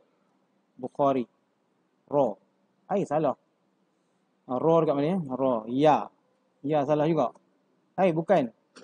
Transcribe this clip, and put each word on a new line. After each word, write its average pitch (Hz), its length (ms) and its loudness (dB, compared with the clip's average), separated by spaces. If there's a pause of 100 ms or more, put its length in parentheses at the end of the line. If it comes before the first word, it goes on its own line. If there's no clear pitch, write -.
(760)
Bukhari. 131 480 -2 (840)
Ra. 131 240 0 (560)
Hai, 196 160 -2
salah. 143 260 -2 (1120)
Ha, 123 160 -6
ra 160 220 4
dekat 151 100 0
mana 143 140 0
ya? 190 100 -2 (160)
Ra. 131 200 0 (180)
Ya. 139 260 4 (640)
Ya, 147 240 -2
salah 151 240 0
juga. 156 240 0 (640)
Hai, 180 180 2
bukan. 160 380 0 (320)